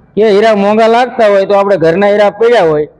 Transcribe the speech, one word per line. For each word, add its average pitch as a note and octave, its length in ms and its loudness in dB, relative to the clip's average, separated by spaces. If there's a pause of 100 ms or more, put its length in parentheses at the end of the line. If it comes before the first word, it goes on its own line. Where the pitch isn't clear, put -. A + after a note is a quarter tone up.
(120)
કે G3+ 180 -2
હીરા G#3+ 260 2
મોંઘા G#3+ 320 0
લાગતા A#3 420 0
હોય G3 160 0
તો G3+ 100 -2
આપણે G3 220 0
ઘરના E3 300 0
હીરા G3+ 240 0
પડ્યા G#3+ 380 0
હોય D3+ 180 -2 (120)